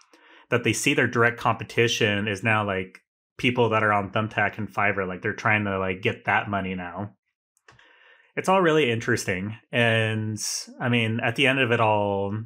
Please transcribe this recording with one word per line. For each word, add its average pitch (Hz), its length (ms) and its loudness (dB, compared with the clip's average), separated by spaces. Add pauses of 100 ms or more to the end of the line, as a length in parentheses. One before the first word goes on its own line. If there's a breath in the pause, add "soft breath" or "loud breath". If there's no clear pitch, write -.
(500 soft breath)
that 120 140 0
they 113 100 2
see - 200 0
their 139 140 2
direct 117 320 2
competition 110 880 0
is 98 160 -4
now, 110 220 2
like, 95 340 -4 (380)
people 123 320 2
that 110 140 2
are 104 100 4
on 98 180 0
Thumbtack 107 460 -2
and 104 140 -8
Fiverr, 101 360 -2
like, 90 140 -8
they're 104 120 -4
trying 107 320 0
to, 98 140 -2
like, 95 220 -4
get 107 240 -2
that 107 240 0
money 95 260 -4
now. 90 360 -10 (1300 soft breath)
It's 151 120 -2
all 190 120 4
really 156 300 4
interesting. 110 640 -2 (160)
And, 110 680 0 (420)
I 135 100 -2
mean, 117 320 0
at 117 140 0
the 139 120 2
end 135 120 2
of 123 120 2
it 117 80 2
all, 101 680 0